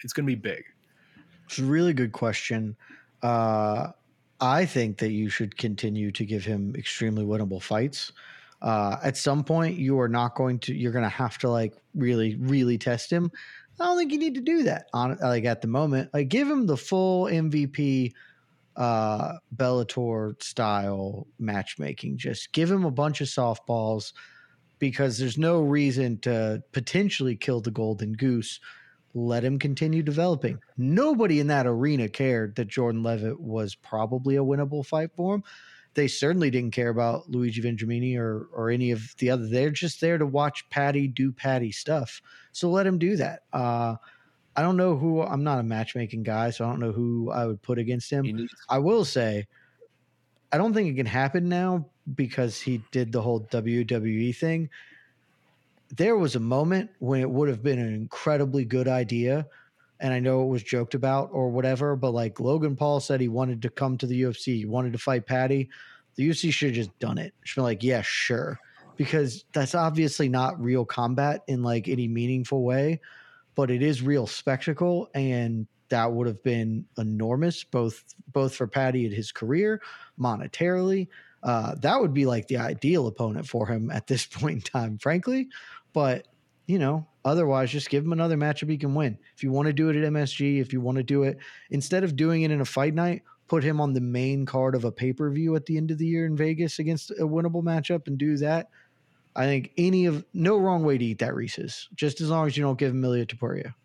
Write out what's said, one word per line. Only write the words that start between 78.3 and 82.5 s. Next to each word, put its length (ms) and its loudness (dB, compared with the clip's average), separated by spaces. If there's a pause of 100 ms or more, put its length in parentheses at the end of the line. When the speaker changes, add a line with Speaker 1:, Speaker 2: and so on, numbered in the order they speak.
Speaker 2:
both 220 2
for 140 -4
Paddy 380 2
and 100 -4
his 160 -6
career, 500 0 (380)
monetarily. 880 0 (340)
Uh, 400 0
that 180 4
would 140 2
be, 140 4
like, 200 0
the 100 -2